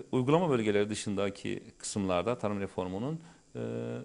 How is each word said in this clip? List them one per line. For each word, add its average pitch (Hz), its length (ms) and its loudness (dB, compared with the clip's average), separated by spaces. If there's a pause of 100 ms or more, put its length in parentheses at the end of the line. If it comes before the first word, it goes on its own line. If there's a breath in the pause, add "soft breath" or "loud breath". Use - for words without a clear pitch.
(120)
uygulama 147 380 4
bölgeleri 107 400 4
dışındaki 101 720 -2 (160)
kısımlarda 95 600 0
tarım 104 220 -2
reformunun, 98 600 -4 (340 loud breath)
e, 120 60 -8 (440)